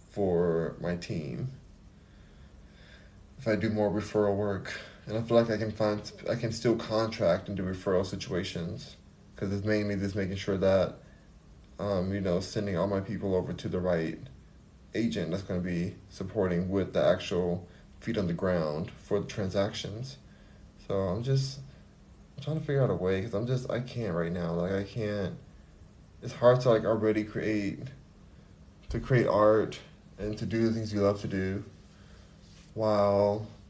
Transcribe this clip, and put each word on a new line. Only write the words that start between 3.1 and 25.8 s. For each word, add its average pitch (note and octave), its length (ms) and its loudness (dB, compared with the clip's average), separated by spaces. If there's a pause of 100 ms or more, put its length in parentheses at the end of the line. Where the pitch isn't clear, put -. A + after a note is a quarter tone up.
if - 80 -8
I A2 80 4
do G#2 160 0
more G#2 220 2
referral G#2 420 2
work. G2+ 380 -2 (340)
And G#2+ 100 -6
I A#2 60 -2
feel A2+ 140 2
like A2+ 140 6
I G#2+ 60 2
can G#2+ 140 -2
find, G#2 300 0 (280)
I A2+ 60 0
can A#2 160 -4
still A2+ 240 2
contract G#2+ 720 0
and G2+ 100 -6
do F#2 60 -4
referral F#2 420 0
situations, F#2 920 -6 (400)
'cause G2 160 -4
it's G2 120 -2
mainly G#2 300 0
just G2 220 -2
making F#2+ 200 -2
sure F#2+ 220 -2
that, F#2+ 380 4 (800)
um, F#2+ 340 0
you G2+ 80 -2
know, F#2 200 0
sending G2+ 360 -4
all F2+ 100 2
my G2+ 140 0
people G2 340 -2
over F2+ 180 0
to F2 160 -6
the F2+ 120 -2
right E2 380 0 (760)
agent G2+ 360 0
that's F#2+ 120 -2
gonna F2+ 180 -4
be F2 340 -2 (140)
supporting F#2 640 -2
with F#2+ 220 0
the F2 100 2
actual F2+ 640 2 (340)
feet A2+ 180 -4
on F#2+ 80 0
the E2+ 80 0
ground E2+ 560 0
for - 300 -2
the - 60 -6
transactions. G2+ 880 -4 (720)
So G2+ 80 -4
I'm G2 280 0
just, C3+ 380 0 (760)
I'm - 60 -14
trying D#3 160 -2
to - 80 -6
figure C#3 160 4
out A2 80 4
a F#2+ 40 2
way, F#2+ 280 0
'cause - 100 -6
I'm G#2+ 140 -2
just, - 240 -2
I A#2 100 -2
can't A#2 340 -4
right E2+ 180 0
now. E2+ 220 -2
Like, F2 180 0
I G2 100 0
can't, G2+ 540 -4 (840)